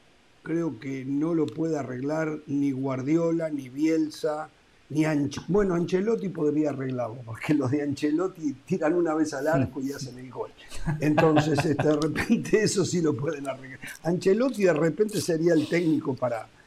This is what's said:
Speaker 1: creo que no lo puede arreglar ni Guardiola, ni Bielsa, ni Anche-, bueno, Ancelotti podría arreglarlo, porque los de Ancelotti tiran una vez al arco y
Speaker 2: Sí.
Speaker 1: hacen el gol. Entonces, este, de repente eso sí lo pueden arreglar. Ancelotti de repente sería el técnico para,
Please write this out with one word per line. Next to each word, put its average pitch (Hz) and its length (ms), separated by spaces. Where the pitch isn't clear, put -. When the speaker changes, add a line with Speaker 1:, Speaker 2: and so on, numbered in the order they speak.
Speaker 1:
creo 160 340
que 135 260
no 147 300
lo 156 120
puede 160 300
arreglar 147 680
ni 143 240
Guardiola, 151 800
ni 135 180
Bielsa, 151 800
ni 151 160
Anche-, 147 440
bueno, 196 260
Ancelotti 185 540
podría 151 420
arreglarlo, 127 540
porque 113 300
los 131 180
de 147 100
Ancelotti 151 720
tiran 160 300
una 170 200
vez 156 200
al 139 140
arco 147 320
y 131 80
Speaker 2:
Sí. 139 60
Speaker 1:
hacen 123 240
el 127 120
gol. 123 200
Entonces, 151 640
este, 143 180
de 151 140
repente 160 680
eso 190 220
sí 180 160
lo 151 160
pueden 139 320
arreglar. 127 320
Ancelotti 202 600
de 175 80
repente 165 480
sería 165 340
el 151 140
técnico 160 460
para, 120 320